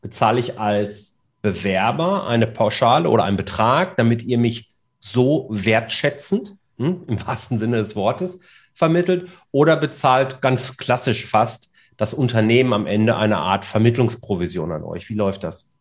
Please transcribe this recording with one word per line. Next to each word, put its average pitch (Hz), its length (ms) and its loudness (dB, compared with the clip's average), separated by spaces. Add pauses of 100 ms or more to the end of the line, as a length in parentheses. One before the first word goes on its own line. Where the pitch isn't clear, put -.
bezahle 117 360 0
ich - 200 -6
als 104 580 -4 (240)
Bewerber 107 880 -2
eine 117 180 2
Pauschale 120 640 2
oder 110 160 4
einen 98 140 0
Betrag, 135 580 0
damit 117 260 2
ihr 120 160 -2
mich 117 320 -2 (300)
so 127 500 0
wertschätzend, 113 1040 -2 (200)
hm, 175 300 -4
im 110 200 -4
wahrsten 123 320 -4
Sinne 113 200 0
des 104 180 -4
Wortes, 131 440 -2 (340)
vermittelt 175 560 0 (200)
oder 151 260 4
bezahlt 135 680 0
ganz 131 340 0
klassisch - 480 -2
fast - 460 0 (260)
das - 160 -4
Unternehmen 117 640 2
am 104 120 -2
Ende 107 300 2
eine 107 220 2
Art 92 260 0
Vermittlungsprovision 95 1080 0
an 78 120 -8
euch? 82 240 -12
Wie 110 60 -8
läuft 98 300 -2
das? - 260 -12 (100)